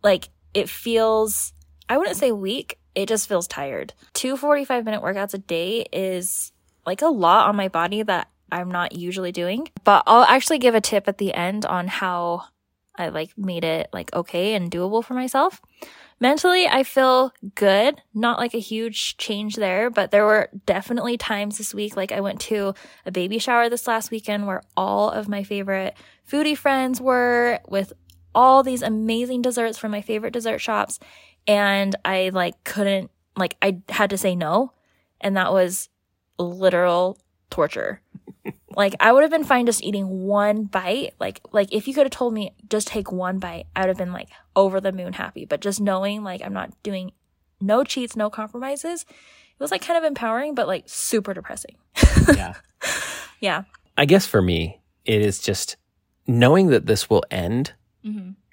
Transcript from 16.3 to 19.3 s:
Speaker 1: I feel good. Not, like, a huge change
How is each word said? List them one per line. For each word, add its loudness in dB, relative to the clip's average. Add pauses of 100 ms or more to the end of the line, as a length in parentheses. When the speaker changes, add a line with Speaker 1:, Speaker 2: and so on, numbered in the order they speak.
Speaker 1:
I 2
feel 2 (220)
good. 2 (120)
Not, 0
like, -4
a -4
huge -6
change -6